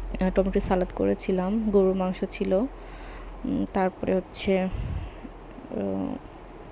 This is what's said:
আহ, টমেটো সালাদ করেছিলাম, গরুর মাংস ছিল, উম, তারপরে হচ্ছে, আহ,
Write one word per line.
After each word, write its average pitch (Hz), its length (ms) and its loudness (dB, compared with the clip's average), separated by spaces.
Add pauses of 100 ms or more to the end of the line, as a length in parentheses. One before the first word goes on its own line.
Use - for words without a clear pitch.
(220)
আহ, 185 140 4
টমেটো 190 240 4
সালাদ 180 360 2
করেছিলাম, 196 760 2
গরুর 190 240 6
মাংস 185 360 0
ছিল, 190 240 0
উম, - 1200 -2
তারপরে 185 420 2
হচ্ছে, 185 440 2
আহ, - 1600 -4 (560)